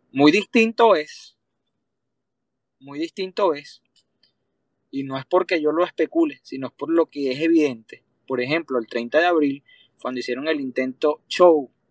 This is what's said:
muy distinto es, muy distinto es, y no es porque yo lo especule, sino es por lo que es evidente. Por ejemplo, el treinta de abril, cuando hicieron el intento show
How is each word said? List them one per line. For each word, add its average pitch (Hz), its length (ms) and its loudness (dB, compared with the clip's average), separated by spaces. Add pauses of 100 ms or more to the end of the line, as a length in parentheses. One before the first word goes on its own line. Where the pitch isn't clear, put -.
(120)
muy 147 200 4
distinto 220 640 2
es, - 420 -8 (1400)
muy 139 180 -18
distinto 185 540 -4
es, 147 300 -12 (1080)
y 139 140 -8
no 135 140 -8
es 135 80 -14
porque 180 340 0
yo 151 120 0
lo 170 120 0
especule, 160 580 -2
sino 135 260 -12
es - 40 -18
por 151 180 -10
lo 165 160 2
que 143 240 -6
es 131 100 -6
evidente. 151 640 -2 (220)
Por 127 140 -4
ejemplo, 135 380 -4
el 110 80 -6
treinta 120 340 -2
de 170 60 4
abril, 147 360 0 (380)
cuando 127 200 -8
hicieron 127 280 -6
el 156 120 -2
intento 131 680 -2
show 160 420 4 (200)